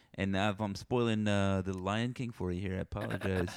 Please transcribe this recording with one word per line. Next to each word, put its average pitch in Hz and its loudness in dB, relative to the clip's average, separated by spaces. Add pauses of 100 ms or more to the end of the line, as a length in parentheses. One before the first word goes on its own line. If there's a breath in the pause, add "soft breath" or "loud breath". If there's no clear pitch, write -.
(140 soft breath)
and 98 0
now 98 2
if 98 -4
I'm 101 -2
spoiling, 113 2
uh, 98 4
The 95 -2
Lion 107 -2
King 120 -6
for 90 -2
you 90 -2
here, 95 -2
I 92 -2
apologize, 95 -2